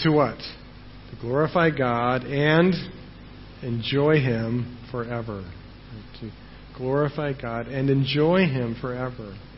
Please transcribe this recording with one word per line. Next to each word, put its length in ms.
to 80
what? 260
To 800
glorify 520
God 540
and 500
enjoy 560
Him 580
forever." 520
To 100
glorify 560
God 340
and 220
enjoy 560
Him 340
forever. 560